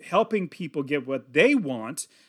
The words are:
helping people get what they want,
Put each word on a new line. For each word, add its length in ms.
helping 460
people 340
get 240
what 280
they 200
want, 520